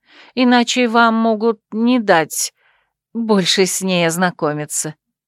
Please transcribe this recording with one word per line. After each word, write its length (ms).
иначе 540
вам 260
могут 460
не 280
дать 540
больше 520
с 160
ней 240
ознакомиться». 920